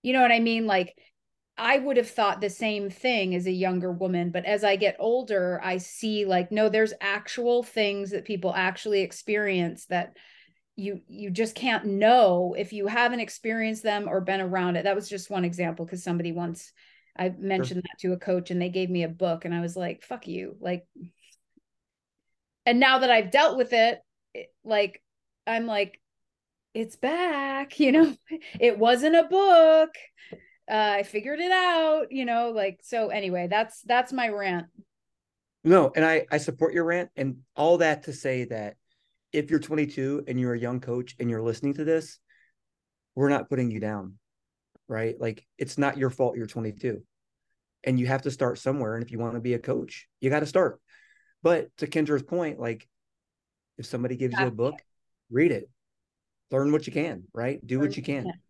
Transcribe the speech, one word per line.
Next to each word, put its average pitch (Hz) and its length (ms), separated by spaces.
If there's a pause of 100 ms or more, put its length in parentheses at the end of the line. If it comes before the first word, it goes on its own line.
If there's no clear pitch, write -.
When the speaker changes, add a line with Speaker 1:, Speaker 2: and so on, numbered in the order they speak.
Speaker 1:
You 247 100
know 262 100
what 240 100
I 233 80
mean? 226 260
Like, 190 300 (600)
I 240 220
would 262 200
have 226 100
thought 202 320
the 208 80
same 208 400
thing 196 460
as 180 120
a 185 60
younger 180 400
woman, 180 380
but 180 160
as 208 180
I 202 120
get 196 220
older, 208 640
I 185 140
see, 208 480
like, 180 260
no, 214 180
there's 214 320
actual 240 640
things 202 480
that 196 140
people 185 300
actually 190 480
experience 196 840
that 175 300 (600)
you, 196 300
you 202 220
just 214 260
can't 233 300
know 202 720
if 196 160
you 202 140
haven't 240 340
experienced 220 640
them 208 260
or 190 140
been 190 180
around 180 360
it. 175 80
That 196 100
was 208 160
just 196 180
one 185 160
example, 170 400
'cause 180 180
somebody 170 300
once, 170 400 (420)
I 180 140
Speaker 2:
Sure. 185 100
Speaker 1:
mentioned 185 440
that - 180
to 185 140
a 180 40
coach 180 320
and 180 120
they 180 80
gave 185 180
me 180 140
a 165 60
book 170 360
and 170 100
I 170 60
was 170 160
like, 175 260
"Fuck - 240
you." 180 320
Like, 180 280 (1800)
and 240 160
now 262 200
that 254 100
I've 220 200
dealt 269 280
with 247 160
it, 233 260 (320)
it, - 220 (100)
like, 208 380 (440)
I'm 226 200
like, 208 340 (720)
"It's 226 240
back," 277 840
<laughs> - 0
you 269 120
know? 311 240 (420)
"It 220 200
wasn't 247 380
a 330 80
book. 320 680 (800)
Uh, 214 280
I 202 40
figured 220 380
it 359 100
out," 330 600
you 262 120
know, 233 280
like, 196 320
so 226 240
anyway, 180 400
that's, 220 340
that's 247 300
my 247 160
rant. 190 400 (960)
Speaker 2:
No, 160 300
and 160 100
I, 160 260
I 151 80
support 151 340
your 170 120
rant 175 320
and 135 240 (160)
all 165 220
that 156 260
to 143 100
say 127 300
that 110 320 (560)
if 147 180
you're 156 100
twenty-two 147 640
and 127 140
you're 123 140
a 120 40
young 120 220
coach 123 400
and 120 100
you're 113 120
listening 120 320
to 151 100
this, 160 340 (960)
we're 135 140
not 139 200
putting 127 220
you 107 80
down, 101 400 (720)
right? 113 320
Like, 113 260 (100)
it's 135 220
not 139 200
your 135 120
fault 123 260
you're 117 120
twenty-two. 113 560 (800)
And 127 140
you 123 100
have 131 140
to 143 100
start 123 260
somewhere. 131 380
And 117 80
if 117 80
you 113 80
wanna 117 200
be 123 140
a 117 60
coach, - 480 (120)
you 131 100
gotta 151 160
start. 160 340 (640)
But 165 360
to 151 80
Kendra's 147 380
point, 165 340
like, 117 300 (880)
if 120 80
somebody 123 300
gives 127 200
you 127 100
a - 20
Speaker 1:
Exactly. 113 80
Speaker 2:
book, 120 260 (480)
read 143 220
it. - 180 (800)
Learn 139 220
what 151 160
you 117 40
can, 143 400
right? 123 320
Do 127 140
what 143 120
Speaker 1:
Learn 139 40
Speaker 2:
you 135 80
can. 127 300 (180)